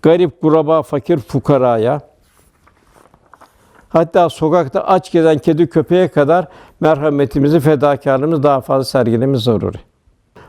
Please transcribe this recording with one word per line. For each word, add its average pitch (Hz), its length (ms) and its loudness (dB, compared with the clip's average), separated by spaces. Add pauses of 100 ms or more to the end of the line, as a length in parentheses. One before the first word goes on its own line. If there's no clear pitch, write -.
garip, 170 380 2
kuraba, 156 420 0
fakir, 151 360 -4
fukaraya, 127 840 0 (1900)
hatta 170 400 0
sokakta 160 520 -2
aç - 320 -2
gezen 160 260 2
kedi 165 280 0
köpeğe 170 420 0
kadar 156 400 0 (320)
merhametimizi, 147 800 0
fedakarlığımızı 143 840 0
daha 139 180 2
fazla 135 240 -2
sergilememiz 123 580 -2
zaruri. 104 360 -2 (720)